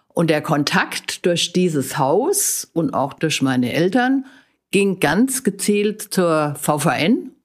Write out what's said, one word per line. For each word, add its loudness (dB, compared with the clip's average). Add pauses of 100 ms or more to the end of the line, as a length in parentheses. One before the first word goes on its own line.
Und 0
der 2
Kontakt -2
durch 0
dieses 0
Haus 0
und -2
auch -2
durch -4
meine 0
Eltern 2 (460)
ging 0
ganz 2
gezielt -2
zur 0
V 0
V 0
N 0 (120)